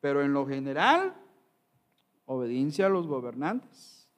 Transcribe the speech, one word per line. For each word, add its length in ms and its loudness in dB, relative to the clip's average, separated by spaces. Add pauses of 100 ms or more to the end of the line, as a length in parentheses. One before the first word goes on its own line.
Pero 200 2
en 120 2
lo 140 0
general, 680 2 (1120)
obediencia 600 -2
a 20 4
los 180 0
gobernantes. 1120 -8